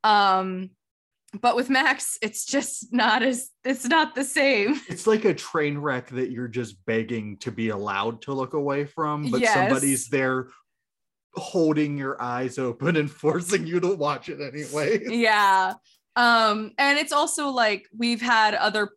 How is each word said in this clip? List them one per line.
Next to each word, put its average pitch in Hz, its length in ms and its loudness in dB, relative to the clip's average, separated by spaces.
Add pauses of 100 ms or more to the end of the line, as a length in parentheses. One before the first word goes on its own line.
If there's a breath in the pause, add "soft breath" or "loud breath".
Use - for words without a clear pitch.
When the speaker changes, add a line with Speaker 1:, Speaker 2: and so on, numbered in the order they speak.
Speaker 1:
Um, 190 680 2 (680)
but 240 160 2
with 247 140 -2
Max, 269 540 0
it's 214 220 -6
just - 460 -4
not 214 300 2
as, 247 280 -2 (140)
it's 254 220 -4
not 311 300 2
the 277 80 -2
same. 269 600 2
<laughs> - 60 -20
Speaker 2:
It's - 180 -8
like 220 180 4
a 180 80 6
train 147 440 -2
wreck 139 320 -4
that 127 220 -4
you're 123 160 -6
just 113 380 -8
begging 113 540 -4
to 123 120 -8
be 110 180 -2
allowed 104 540 -4
to 139 100 -6
look 131 200 -4
away 143 320 -2
from, 147 440 -4
but 127 120 0
Speaker 1:
Yes. 220 120 4
Speaker 2:
somebody's 143 560 0
there 131 380 0 (840 loud breath)
holding 151 640 0
your 135 240 -6
eyes 123 360 -4
open 135 400 -2
and 147 140 0
<laughs> - 120 -18
forcing 175 420 0
you 175 140 -2
to 180 160 0
watch 147 340 -4
it 143 120 -12
anyway. 147 640 -2
Speaker 1:
Yeah. 208 680 2 (440 soft breath)
Um, 226 600 4
and 285 220 2
it's 294 140 -4
also, 294 340 0
like, 226 400 0 (100)
we've 233 240 0
had 220 320 4
other 208 420 0